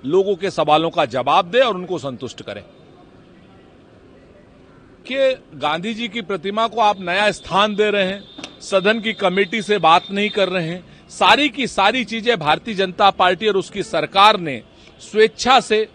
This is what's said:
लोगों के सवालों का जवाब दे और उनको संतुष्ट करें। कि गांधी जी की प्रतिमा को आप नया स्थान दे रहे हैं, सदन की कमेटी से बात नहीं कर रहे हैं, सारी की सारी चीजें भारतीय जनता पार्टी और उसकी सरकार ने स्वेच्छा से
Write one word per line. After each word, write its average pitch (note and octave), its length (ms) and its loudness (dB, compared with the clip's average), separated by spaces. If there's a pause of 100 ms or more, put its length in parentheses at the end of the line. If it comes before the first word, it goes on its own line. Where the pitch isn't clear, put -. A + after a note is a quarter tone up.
लोगों F#3+ 300 2
के F#3 160 -6
सवालों D#3 380 2
का D#3+ 160 0
जवाब C#3+ 460 0
दे A#3 80 2
और A#3+ 160 2
उनको F3+ 220 -8
संतुष्ट B2+ 440 -10
करें। G2+ 220 -12 (2500)
कि C4 300 0 (160)
गांधी D#3+ 360 -4
जी A3+ 140 -8
की A3 140 -8
प्रतिमा G3 460 -4
को A3 140 -2
आप G#3 200 2
नया F#3+ 300 0
स्थान G3+ 440 -2
दे G#3 160 2
रहे G3+ 120 0
हैं, G3 200 -6 (380)
सदन G3+ 380 0
की G#3+ 140 -4
कमेटी G3 480 -2
से G3+ 160 0
बात E3+ 340 4
नहीं G3+ 180 -2
कर F#3+ 200 0
रहे F3+ 180 -4
हैं, - 420 -14
सारी A3+ 400 4
की A#3+ 180 -6
सारी A3 380 0
चीजें A3+ 340 -2
भारतीय D#3 340 -2
जनता F#3+ 360 2
पार्टी F#3 380 0
और G3 100 0
उसकी F#3+ 260 -6
सरकार G3 560 2
ने C#3 240 -8 (360)
स्वेच्छा A3 600 2
से G#3+ 340 -2